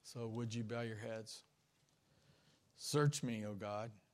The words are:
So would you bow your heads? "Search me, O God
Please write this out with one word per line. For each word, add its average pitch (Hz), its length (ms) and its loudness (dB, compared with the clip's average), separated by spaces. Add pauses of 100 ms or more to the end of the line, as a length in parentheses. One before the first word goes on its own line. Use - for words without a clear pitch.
So 117 260 -6
would 113 260 0
you 117 100 0
bow 117 180 0
your 113 160 -2
heads? 110 460 -6 (1300)
"Search 147 480 4
me, 113 220 0
O 104 100 -2
God 104 360 -2 (220)